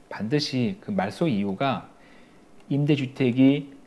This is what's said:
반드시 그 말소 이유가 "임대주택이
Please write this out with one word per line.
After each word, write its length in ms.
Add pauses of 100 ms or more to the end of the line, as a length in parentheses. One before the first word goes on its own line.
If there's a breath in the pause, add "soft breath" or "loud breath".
반드시 720
그 100
말소 360
이유가 600 (800 loud breath)
"임대주택이 1040 (120)